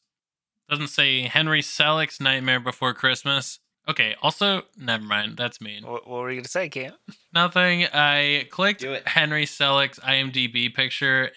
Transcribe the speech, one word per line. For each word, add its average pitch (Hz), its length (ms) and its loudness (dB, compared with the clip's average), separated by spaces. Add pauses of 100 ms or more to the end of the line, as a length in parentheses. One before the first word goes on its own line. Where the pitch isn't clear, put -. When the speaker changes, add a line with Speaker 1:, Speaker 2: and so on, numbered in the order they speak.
(680)
Speaker 1:
Doesn't 147 200 -2
say 135 340 2
Henry 156 380 2
Selick's 156 580 0
Nightmare 131 400 2
Before 123 340 -2
Christmas. 131 680 -2 (300)
Okay, 110 320 0
also, 190 400 0 (160)
never 113 260 -4
mind. 107 340 -2
That's 120 220 -6
mean. 107 260 -14
Speaker 2:
What, 120 220 -10
what 123 140 -8
were 127 80 -6
you 127 80 -6
gonna 123 100 -10
say, 180 220 -4
Cam? 131 240 -10 (400)
Speaker 1:
Nothing. 175 580 4
I 143 600 2
clicked 196 300 0
Speaker 3:
Do 135 120 -6
it. - 140 -6
Speaker 1:
Henry 151 380 2
Selick's 139 580 0
I 135 140 2
M 135 120 0
D 127 180 0
B 120 220 -2
picture, 131 680 0